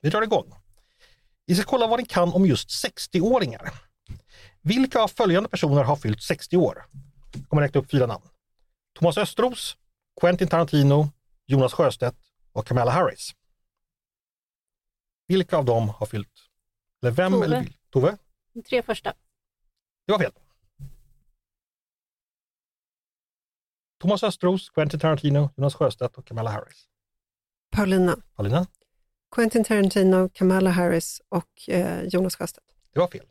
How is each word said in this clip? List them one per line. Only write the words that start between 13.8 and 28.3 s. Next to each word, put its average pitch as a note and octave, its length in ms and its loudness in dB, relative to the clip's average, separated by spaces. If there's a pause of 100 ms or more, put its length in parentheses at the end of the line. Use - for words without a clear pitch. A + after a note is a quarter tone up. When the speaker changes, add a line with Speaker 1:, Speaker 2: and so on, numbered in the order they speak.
Speaker 1:
Vilka F3+ 300 0
av C#3 80 0
dem A2+ 240 0
har G#2+ 160 -6
fyllt? G#2 260 -10 (680)
Eller B2 100 -2
vem F3+ 200 0
Speaker 2:
Tove. G#3+ 140 2
Speaker 1:
eller B3 160 -2
vil-, - 120 -10 (160)
Tove? G3+ 280 0 (360)
Speaker 2:
De A3+ 80 -14
tre A#3+ 220 -4
första. - 300 -8 (920)
Speaker 1:
Det F#3 60 -4
var G#3 80 0
fel. E3 120 -4 (3750)
Thomas G3 240 0
Östros, F#3 460 -2
Quentin D3+ 300 -2
Tarantino, D3 580 0
Jonas C#3 180 -2
Sjöstedt B2+ 420 -4
och C3+ 100 -20
Kamala A2+ 240 -6
Harris. - 360 -12 (840)
Speaker 3:
Paulina. F#3 460 2 (180)